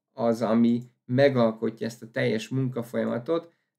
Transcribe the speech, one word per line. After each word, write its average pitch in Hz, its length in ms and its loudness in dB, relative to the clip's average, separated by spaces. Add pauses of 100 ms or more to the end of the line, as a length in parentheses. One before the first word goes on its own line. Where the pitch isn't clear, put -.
(120)
az, 117 300 0
ami 117 400 2 (220)
megalkotja 120 840 2
ezt - 160 -10
a 113 80 -18
teljes 120 380 -2
munkafolyamatot. 123 1040 -4 (260)